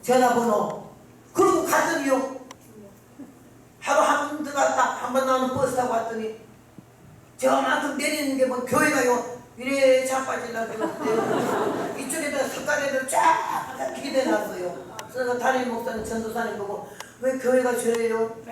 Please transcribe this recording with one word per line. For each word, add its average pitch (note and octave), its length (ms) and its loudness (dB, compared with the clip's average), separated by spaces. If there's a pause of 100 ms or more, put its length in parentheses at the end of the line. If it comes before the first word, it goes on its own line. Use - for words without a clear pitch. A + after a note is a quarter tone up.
전화번호. A#3 840 2 (440)
그러고 F4+ 320 4
갔더니요, C#4 760 0 (1400)
하루 C#4+ 200 4
한 C#4 280 2
번 D4 140 -6
들어갔다 C4 380 2
한 B3 320 -2
번 C4 120 2
나오는 B3+ 300 2
버스 B3+ 200 0
타고 B3 180 0
왔더니 A3 460 -4 (1000)
저만큼 C4+ 600 0
내리는 D4 400 -2
게 B3+ 80 4
뭐 B3 180 -2
교회가요. B3+ 800 2 (160)
이래 C4 480 4
자빠질라 A#3 640 -4
그러는데요. A3 1300 -2
이쪽에다 C4+ 500 -2
석가래를 C4 600 -2
쫙 - 880 0
기대놨어요. G3 960 -2 (200)
그래서 B3 280 -2
담임 B3+ 300 0
목사님, A3+ 360 -4
전도사님 A3+ 540 -4
보고 G3 280 -8 (340)
왜 C4 160 0
교회가 B3 400 4
저래요? A3+ 580 0 (160)